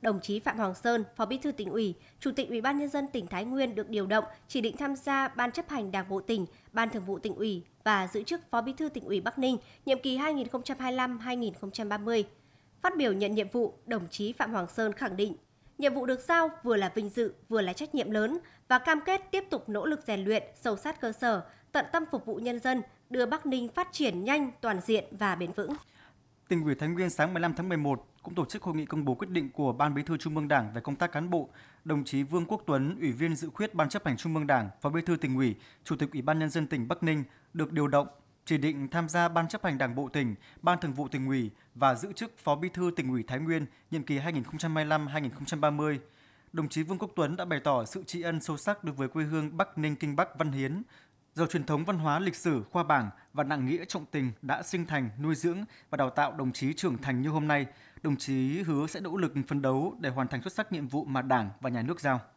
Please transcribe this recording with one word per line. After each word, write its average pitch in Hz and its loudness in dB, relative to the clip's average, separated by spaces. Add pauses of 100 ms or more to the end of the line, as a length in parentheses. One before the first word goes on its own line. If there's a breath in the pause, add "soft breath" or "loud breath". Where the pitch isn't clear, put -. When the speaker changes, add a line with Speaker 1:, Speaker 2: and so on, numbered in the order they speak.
Speaker 1:
Đồng 214 2
chí 202 -2
Phạm 233 -2
Hoàng 190 0
Sơn, 233 2 (120)
Phó 226 0
Bí 240 -2
thư 285 -2
Tỉnh 208 -6
ủy, 196 0 (240 loud breath)
Chủ 277 -2
tịch 269 -2
Ủy 226 -2
ban 277 2
Nhân 285 -2
dân 285 -2
tỉnh 233 -4
Thái 196 -4
Nguyên 254 0
được 214 -4
điều 208 0
động, 214 4 (220 loud breath)
chỉ 262 -2
định 220 -2
tham 277 -2
gia 269 0
Ban 247 -2
chấp 339 -6
hành 226 -4
Đảng 190 -2
bộ 196 -2
tỉnh, 202 0 (260 loud breath)
Ban 226 0
thường 220 -6
vụ 190 -4
Tỉnh 208 -4
ủy 196 -2 (200)
và 196 4
giữ 208 -4
chức 339 -4 (100)
Phó 233 2
Bí 254 -4
thư 311 -4
Tỉnh 254 -8
ủy 190 0
Bắc - -4
Ninh, 254 2 (280 loud breath)
nhiệm 262 2
kỳ 254 0
hai 302 0
nghìn 269 -2
không 247 -6
trăm 262 -6
hai 254 -2
mươi 254 -2
lăm 254 -2
hai 247 -4
nghìn 233 -2
không 196 -10
trăm 208 -6
ba 208 -2
mươi. 214 0 (560 soft breath)
Phát 370 2
biểu 254 4
nhận 202 0
nhiệm 208 0
vụ, 240 2 (120)
đồng 214 -4
chí 208 -4
Phạm 226 -2
Hoàng 185 -2
Sơn 214 0
khẳng 202 -4
định, 202 0 (420 soft breath)
nhiệm 277 4
vụ 254 0
được 254 2
giao 330 4 (140)
vừa 233 4
là 196 2
vinh 208 -2
dự, 226 0 (160)
vừa 220 4
là 185 0
trách 294 -6
nhiệm 220 0
lớn 220 2 (280 loud breath)
và 254 6
cam 302 2
kết 381 2 (100)
tiếp 381 0
tục 254 -4
nỗ 208 -2
lực 302 0
rèn 196 -2
luyện, 214 2 (120)
sâu 214 -2
sát - -6
cơ 233 -2
sở, 214 0 (260 loud breath)
tận 294 2
tâm 330 2
phục 226 -4
vụ 220 -4
nhân 240 -2
dân, 254 0 (280 loud breath)
đưa 247 4
Bắc 302 -2
Ninh 254 0
phát 359 -2
triển 196 0
nhanh, 269 2 (100)
toàn 208 -2
diện 220 2
và 202 0
bền 170 -4
vững. 233 -4 (720 loud breath)
Speaker 2:
Tỉnh 170 4
ủy 147 4
Thái 151 -2
Nguyên 175 0
sáng 165 2
mười 170 0
lăm 170 2
tháng 175 -2
mười 175 2
một 143 0 (180)
cũng 180 -8
tổ 165 2
chức - -8
hội 170 -2
nghị 156 -2
công 151 0
bố 131 4
quyết 175 -6
định 165 0
của 135 0
Ban 143 4
Bí 143 0
thư 160 0
Trung 151 -2
ương 151 0
Đảng 127 4
về 117 -4
công 143 -4
tác 170 0
cán 165 -2
bộ. 170 0 (360 loud breath)
Đồng 151 0
chí 135 0
Vương 170 0
Quốc 214 -2
Tuấn, 143 2
Ủy 151 2
viên 156 0
Dự 156 -4
khuyết 214 -4
Ban 160 2
chấp 202 -4
hành 131 0
Trung 160 -2
ương 151 0
Đảng, 123 4 (120)
Phó 143 0
Bí 165 0
thư 170 2
Tỉnh 131 0
ủy, 127 4 (280 loud breath)
Chủ 160 -2
tịch 139 -2
Ủy 139 -4
ban 156 2
Nhân 156 2
dân 156 0
tỉnh 123 -2
Bắc 170 -2
Ninh 156 2 (300 loud breath)
được 156 -2
điều 151 2
động, 143 4 (380)
chỉ 160 2
định 139 0
tham 165 -2
gia 170 4
Ban 165 2
chấp 214 -6
hành 156 0
Đảng 127 0
bộ 135 -2
tỉnh, 123 0 (260 loud breath)
Ban 175 4
thường 147 -2
vụ 139 -2
Tỉnh 131 -2
ủy 127 0 (240 soft breath)
và 131 6
giữ 185 -6
chức - -10
Phó 147 2
Bí 170 -4
thư 180 0
Tỉnh 135 0
ủy 123 0
Thái 131 -4
Nguyên, 160 0 (260 soft breath)
nhiệm 160 -2
kỳ 139 0
hai 160 -2
nghìn 135 -2
không - -8
trăm 160 0
hai 156 2
mươi 151 -2
lăm 151 4
hai 151 -2
nghìn 131 -2
không 143 -10
trăm 147 -2
ba 151 6
mươi. 147 2 (540 soft breath)
Đồng 156 0
chí 156 0
Vương 180 -2
Quốc 185 -4
Tuấn 160 2
đã 180 -4
bày 160 0
tỏ 131 2
sự 190 -8
tri 170 -6
ân 165 -2
sâu 151 -4
sắc 202 -2
đối 151 -4
với 135 0
quê 156 -2
hương 151 -2
Bắc 185 -2
Ninh 151 0
Kinh 147 -2
Bắc 175 0
Văn 156 0
Hiến. 135 -2 (520 soft breath)
Giàu 160 0
truyền 165 -2
thống 151 0
văn 190 0
hóa, 156 2
lịch 185 0
sử, 143 0
khoa 175 2
bảng 139 2 (240 loud breath)
và 147 0
nặng 139 0
nghĩa 160 -2
trọng 160 -6
tình 135 -2 (100)
đã 139 -4
sinh 175 -2
thành, 143 0 (120)
nuôi 151 2
dưỡng 170 0 (320 loud breath)
và 151 -6
đào 139 2
tạo 143 2
đồng 135 0
chí 135 -2
trưởng 156 0
thành 135 0
như 143 0
hôm 151 0
nay. 143 2 (360 loud breath)
Đồng 147 2
chí 135 0
hứa 156 2
sẽ 160 -6
nỗ 185 -4
lực 175 0 (140)
phấn 143 0
đấu 135 2
để 151 0
hoàn 127 0
thành 127 -4
xuất 185 -6
sắc - -2
nhiệm 147 -2
vụ 139 0
mà 135 0
Đảng 127 2 (120)
và 131 -2
Nhà 120 -2
nước 131 -2
giao. 135 2 (180)